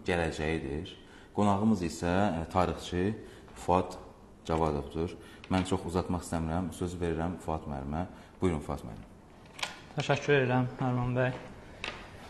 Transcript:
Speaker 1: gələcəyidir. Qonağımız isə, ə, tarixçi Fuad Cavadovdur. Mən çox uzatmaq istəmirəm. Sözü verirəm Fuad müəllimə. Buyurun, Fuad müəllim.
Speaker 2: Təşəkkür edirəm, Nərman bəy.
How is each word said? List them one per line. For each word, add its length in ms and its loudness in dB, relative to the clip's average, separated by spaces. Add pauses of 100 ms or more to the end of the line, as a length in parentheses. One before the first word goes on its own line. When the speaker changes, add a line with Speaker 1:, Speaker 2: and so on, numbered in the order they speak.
Speaker 1:
gələcəyidir. 880 0 (400)
Qonağımız 480 4
isə, 340 2 (140)
ə, 240 -2
tarixçi 540 2 (580)
Fuad 320 4 (440)
Cavadovdur. 720 0 (340)
Mən 160 4
çox 200 0
uzatmaq 400 0
istəmirəm. 480 -2
Sözü 280 -4
verirəm 400 0
Fuad 280 -4
müəllimə. 380 -4 (300)
Buyurun, 240 2
Fuad 240 -6
müəllim. 200 -12 (840)
Speaker 2:
Təşəkkür 480 2
edirəm, 380 4
Nərman 360 0
bəy. 220 4 (960)